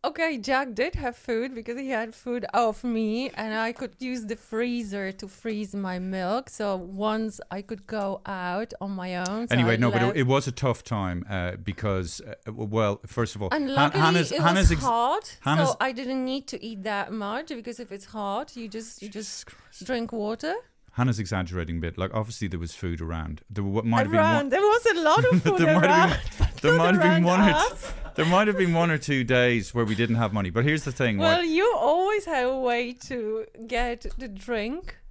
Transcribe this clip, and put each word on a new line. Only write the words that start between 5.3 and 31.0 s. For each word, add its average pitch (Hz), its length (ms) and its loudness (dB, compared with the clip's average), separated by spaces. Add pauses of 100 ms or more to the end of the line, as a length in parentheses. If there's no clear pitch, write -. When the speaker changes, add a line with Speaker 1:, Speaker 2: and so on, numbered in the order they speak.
Speaker 1:
my 190 240 -4
milk. 190 520 -4
So 202 260 -4
once 208 640 -4 (100)
I 196 120 -8
could 202 260 -12
go 202 380 -4
out 190 560 -6
on 196 100 -6
my 185 240 -6
own. 196 320 -4
So 123 80 0
Speaker 2:
Anyway, 117 180 4
Speaker 1:
I 113 40 2
Speaker 2:
no, 120 140 4
but 117 100 2
it, 120 60 4
Speaker 1:
left. 131 100 0
Speaker 2:
it 131 100 2
was 135 180 4
a 135 60 -4
tough 127 320 -2
time, 92 460 -2
uh, 90 260 -2
because, 92 640 -2
uh, - 140 -14 (140)
w-, 110 200 -6
well, 104 380 2
first - 320 -2
of 104 60 -6
all, 95 100 -2
Speaker 1:
And 294 140 -2
Speaker 2:
Han-, 269 80 -2
Speaker 1:
luckily 147 280 4
Speaker 2:
Hannah's, 165 300 4
Speaker 1:
it 165 80 0
Speaker 2:
Hannah's 175 300 6
Speaker 1:
was - 20 -
Speaker 2:
ex- 156 100 -2
Speaker 1:
hot, 247 560 0
Speaker 2:
Hannah's 156 300 2
Speaker 1:
so - 100 0
I 262 140 0
didn't 262 320 -4
need 269 220 -6
to - 140 -10
eat 208 220 -10
that 202 300 -4
much, 220 340 -6
because 233 320 -12
if 226 140 -14
it's 196 120 -14
hot, 214 520 -6
you 233 100 -10
just, 220 340 -12
you 202 60 -14
Speaker 2:
Jesus 208 380 -12
Speaker 1:
just - 0 -
Speaker 2:
Christ. - 400 -20
Speaker 1:
drink 233 260 -4
water. 226 420 -4 (380)
Speaker 2:
Hannah's 120 260 0
exaggerating 90 600 -4
a - 20 -4
bit. 82 180 -6
Like, 92 160 -4
obviously 110 360 -4
there 87 100 -6
was 85 160 -8
food 85 260 -6
around. 80 480 -8
There 101 140 -4
w-, 98 260 0
might 113 160 4
have 101 80 -2
Speaker 1:
Around. 320 180 6
Speaker 2:
been 320 40 4
one 285 140 0
Speaker 1:
There 285 120 4
was 427 240 4
a 392 160 4
lot 330 240 6
of 494 180 6
Speaker 2:
<laughs> - 0 -
Speaker 1:
food 381 180 4
Speaker 2:
there 311 180 6
might 165 60 6
Speaker 1:
around, 302 240 6
Speaker 2:
have - 280 -2
been, - 160 4
Speaker 1:
but - 80 -12
Speaker 2:
there 156 120 4
Speaker 1:
not 165 40 6
Speaker 2:
might 170 160 6
have 196 80 4
been 302 100 6
Speaker 1:
around 170 120 6
Speaker 2:
one 180 180 6
or 208 140 6
Speaker 1:
us. 381 320 0
Speaker 2:
t-, - 60 -8 (200)
there 156 120 0
might 185 220 6
have 202 120 0
been 175 140 4
one 170 180 4
or 151 80 0
two 135 240 0
days 123 500 4
where 120 120 2
we 107 100 0
didn't 113 220 2
have 110 160 0
money. 101 180 0
But 117 140 2
here's 151 180 2
the 139 80 -4
thing, 120 260 0